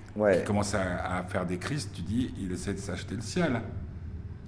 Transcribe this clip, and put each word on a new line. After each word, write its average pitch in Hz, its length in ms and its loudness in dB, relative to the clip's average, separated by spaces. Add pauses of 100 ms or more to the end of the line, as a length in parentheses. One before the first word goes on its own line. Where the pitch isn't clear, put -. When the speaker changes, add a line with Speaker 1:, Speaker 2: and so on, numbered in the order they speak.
(140)
Speaker 1:
Ouais. 104 240 6
Speaker 2:
qui - 60 2
commence 104 300 2
à, 90 440 0
à 90 60 0
faire 92 200 0
des 90 140 0
crises, 113 340 -2
tu - 80 -8
dis, 104 400 0
il 92 100 -2
essaie 90 220 -2
de 87 60 -2
s'acheter 90 380 -4
le 117 40 -4
ciel. 143 400 2 (880)